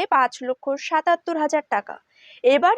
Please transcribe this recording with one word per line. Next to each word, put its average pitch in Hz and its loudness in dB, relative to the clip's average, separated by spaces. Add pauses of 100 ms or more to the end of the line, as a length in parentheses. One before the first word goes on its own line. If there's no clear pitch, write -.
(120)
পাঁচ 254 2
লক্ষ 254 -8 (160)
সাতাত্তর 339 -2
হাজার 302 -2
টাকা। - -6 (480)
এবার 285 4